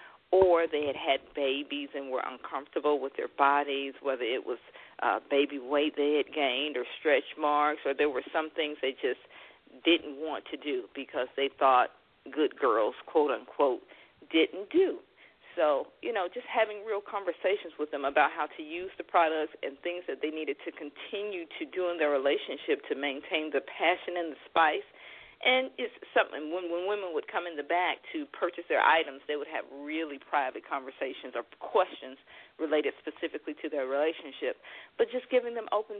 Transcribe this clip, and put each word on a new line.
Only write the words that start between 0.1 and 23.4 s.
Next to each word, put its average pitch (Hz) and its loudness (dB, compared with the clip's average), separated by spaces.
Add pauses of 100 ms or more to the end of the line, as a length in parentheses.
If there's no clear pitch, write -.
or 175 8
they 151 -2
had 139 -2
had 151 0 (160)
babies 143 -2
and 135 -6
were 127 0
uncomfortable 143 -2
with 135 -6
their - -6
bodies, 139 2
whether 131 -2
it 120 -2
was, 117 -6 (400)
uh, 107 2 (140)
baby 139 2
weight 143 0
they 147 4
had - -2
gained 139 0
or 123 -2 (160)
stretch 139 4
marks, 147 2
or 139 0
there 147 2
were 127 -2 (100)
some 156 -2
things 151 -4
they 135 -2
just 123 0 (600)
didn't 151 2
want 147 -6
to 156 -10
do 135 -4
because 127 -6
they 139 0
thought 131 6 (400)
good 139 2
girls, 117 4 (140)
quote 147 2
unquote, 127 0 (480)
didn't 170 2
do. 330 4 (560)
So, 151 2
you 233 -4
know, 180 -2
just - -10
having 214 0
real 202 -4
conversations 190 -2
with 151 -4
them 143 -4
about 143 4
how 156 -2
to 160 -14
use 175 -10
the 170 -14
products 160 2
and 139 -6
things 175 -6
that 135 -6
they 156 -2
needed 151 -4
to 160 -8
continue 190 -10 (160)
to 165 -6 (120)
do 180 0
in 170 -4
their 147 4
relationship 139 0
to 147 -2
maintain 147 -4